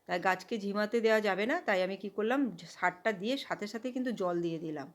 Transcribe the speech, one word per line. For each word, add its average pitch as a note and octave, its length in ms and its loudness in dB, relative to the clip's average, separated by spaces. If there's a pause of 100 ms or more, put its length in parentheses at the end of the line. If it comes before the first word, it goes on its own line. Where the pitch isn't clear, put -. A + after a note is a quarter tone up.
তাই F3+ 140 -2
গাছকে F#3 380 0
ঝিমাতে G#3 420 0
দেওয়া A3 200 6
যাবে G3+ 260 2
না। D#4+ 140 0
তাই G3 220 2
আমি F#3+ 140 0
কি G3 140 -8
করলাম, A3 460 0
সারটা - 560 -2
দিয়ে G#3+ 240 -2
সাথে G#3 300 -6
সাথে A#3 260 -6
কিন্তু B3+ 200 -2
জল F3 300 0
দিয়ে E3 160 -2
দিলাম। D#3 360 -8